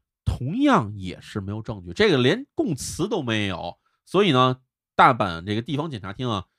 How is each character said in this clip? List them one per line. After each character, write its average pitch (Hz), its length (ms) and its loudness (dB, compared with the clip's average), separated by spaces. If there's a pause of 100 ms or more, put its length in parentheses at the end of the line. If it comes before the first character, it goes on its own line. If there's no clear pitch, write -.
(260)
同 160 360 -4
样 185 340 4
也 92 260 -8
是 - 200 -8
没 95 100 -8
有 110 100 -8
证 104 220 -10
据， 87 100 -12
这 214 160 2
个 151 80 4
连 160 280 2 (100)
供 262 200 -2
词 - 320 -6
都 180 140 -2
没 110 260 -2
有。 87 300 -8 (280)
所 190 180 2
以 190 80 2
呢， 127 260 4 (380)
大 160 180 8
阪 90 320 -2
这 104 80 -2
个 110 80 -2
地 135 160 -4
方 156 140 -4
检 110 100 -10
察 95 100 -12
厅 127 180 -8
啊， 104 160 -2 (140)